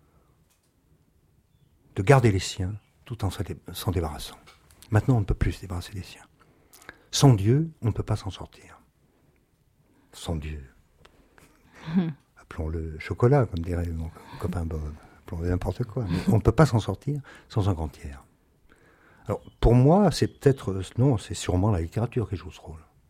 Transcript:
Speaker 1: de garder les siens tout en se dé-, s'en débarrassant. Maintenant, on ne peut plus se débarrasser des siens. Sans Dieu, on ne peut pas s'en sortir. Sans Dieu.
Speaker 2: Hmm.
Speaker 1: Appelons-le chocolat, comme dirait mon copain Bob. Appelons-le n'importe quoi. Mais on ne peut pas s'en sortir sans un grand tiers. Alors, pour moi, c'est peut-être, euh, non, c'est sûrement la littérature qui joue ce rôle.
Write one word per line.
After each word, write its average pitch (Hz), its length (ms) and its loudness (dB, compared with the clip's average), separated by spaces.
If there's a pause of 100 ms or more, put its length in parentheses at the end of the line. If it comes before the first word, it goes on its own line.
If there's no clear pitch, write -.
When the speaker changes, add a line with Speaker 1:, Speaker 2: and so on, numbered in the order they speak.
(2000)
Speaker 1:
de 101 80 -2
garder 120 280 8
les 92 80 0
siens 95 360 -6 (300)
tout 110 200 -6
en 90 40 -2
se - 140 -6
dé-, 82 140 -10 (160)
s'en - 180 -4
débarrassant. 80 460 -4 (540)
Maintenant, 117 260 4
on - 40 2
ne 92 40 -4
peut - 80 0
plus - 200 0
se - 80 -14
débarrasser 90 320 -10
des 92 100 -10
siens. - 200 -20 (880)
Sans 139 220 6
Dieu, 123 360 2 (120)
on 117 60 -2
ne 107 40 2
peut - 120 -6
pas 107 120 -2
s'en - 140 -8
sortir. - 500 -18 (1300)
Sans - 220 -8
Dieu. 76 280 -10 (1300)
Speaker 2:
Hmm. 170 140 2 (300)
Speaker 1:
Appelons-le 80 600 -8
chocolat, 123 460 2
comme 82 180 -6
dirait 85 240 -2
mon 82 220 -6 (300)
copain 87 260 -4
Bob. 78 280 -8 (260)
Appelons-le 87 300 -6
n'importe 90 340 -2
quoi. 120 260 -6
Mais 87 80 0 (120)
on 113 80 4
ne 101 40 2
peut 113 100 0
pas 160 140 4
s'en 120 140 2
sortir 139 420 -4 (280)
sans 101 200 0
un 95 40 2
grand 78 160 -4
tiers. 69 340 -14 (1040)
Alors, 101 120 -4 (180)
pour 117 160 6
moi, 160 340 6
c'est - 180 0
peut-être, - 440 0
euh, 95 100 -6 (160)
non, 127 220 4
c'est - 160 -10
sûrement 92 340 0
la 90 120 2
littérature 104 460 -4
qui 98 80 -6
joue 82 140 -12
ce - 100 -20
rôle. 78 200 -18 (300)